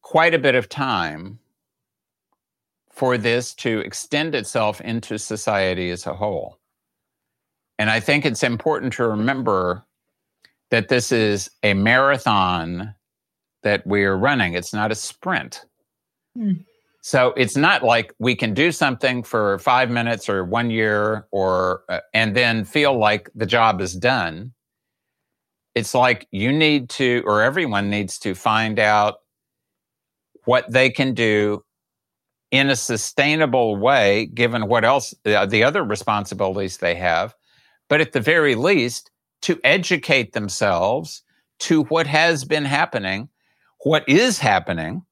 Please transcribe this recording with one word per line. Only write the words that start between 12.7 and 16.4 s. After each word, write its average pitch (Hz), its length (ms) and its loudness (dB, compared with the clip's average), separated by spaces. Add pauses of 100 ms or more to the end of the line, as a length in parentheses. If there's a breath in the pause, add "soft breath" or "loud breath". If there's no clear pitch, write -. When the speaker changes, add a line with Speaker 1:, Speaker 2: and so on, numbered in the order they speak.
Speaker 1:
that 104 240 0
we 101 180 2
are 95 120 0
running. 104 380 0
It's 90 180 -6
not 107 180 -2
a 110 40 -2
sprint. - 680 -8 (680)
Speaker 2:
Hmm. 214 180 -2 (520)